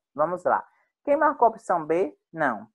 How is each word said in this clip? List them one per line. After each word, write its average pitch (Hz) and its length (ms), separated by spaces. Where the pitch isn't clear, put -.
Vamos 170 300
lá. 110 240
Quem 285 120
marcou 294 300
a 220 40
opção 185 360
B? 175 260
Não, 127 420